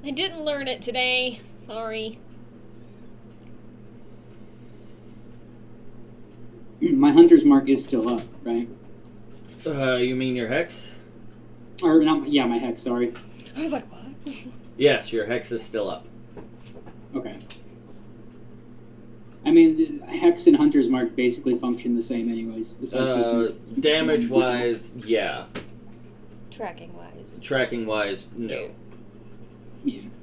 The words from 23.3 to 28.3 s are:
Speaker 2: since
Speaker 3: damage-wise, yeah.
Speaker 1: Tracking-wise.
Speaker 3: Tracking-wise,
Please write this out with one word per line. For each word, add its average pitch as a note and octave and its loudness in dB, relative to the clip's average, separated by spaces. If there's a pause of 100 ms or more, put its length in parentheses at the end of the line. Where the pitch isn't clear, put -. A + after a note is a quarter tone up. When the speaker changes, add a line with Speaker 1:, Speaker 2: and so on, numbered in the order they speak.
Speaker 2:
since - -10
Speaker 3:
damage-wise, B2+ 2 (100)
yeah. G2+ 0 (1040)
Speaker 1:
Tracking-wise. F3 -14
Speaker 3:
Tracking-wise, A2 -2 (100)